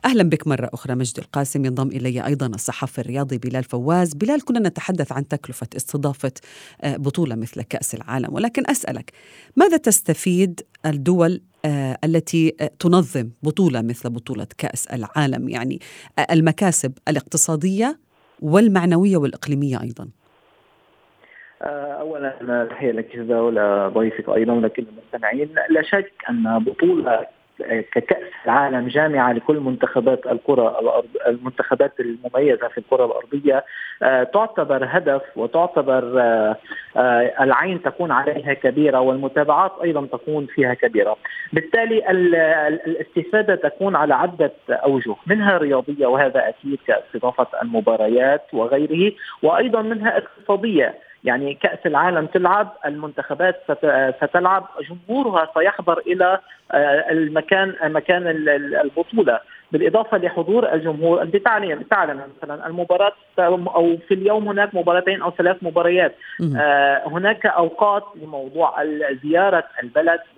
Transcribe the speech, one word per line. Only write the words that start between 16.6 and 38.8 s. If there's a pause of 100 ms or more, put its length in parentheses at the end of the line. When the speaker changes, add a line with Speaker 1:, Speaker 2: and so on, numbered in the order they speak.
Speaker 1:
الاقتصادية (440)
والمعنوية
والإقليمية
أيضًا. (1500)
Speaker 2:
آه،
أولًا،
تحية
لك
جزا
ولضيفك
أيضًا
ولكل
المستمعين. (200)
لا
شك (180)
أن
بطولة (680)
ككأس (140)
العالم
جامعة
لكل
منتخبات
الكرة
الأرض-،
المنتخبات
المميزة
في
الكرة
الأرضية، (380)
آه،
تعتبر
هدف (140)
وتعتبر،
آه، (400)
آه،
العين
تكون
عليها
كبيرة